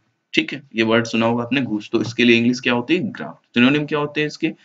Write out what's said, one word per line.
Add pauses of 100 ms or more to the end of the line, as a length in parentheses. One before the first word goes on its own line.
(340)
ठीक
है, (120)
ये
वर्ड
सुना
होगा
आपने
घूस,
तो
इसके
लिए
इंग्लिश
क्या
होती
है?
ग्राफ्ट।
सिनोनिम
क्या
होते
हैं
इसके? (120)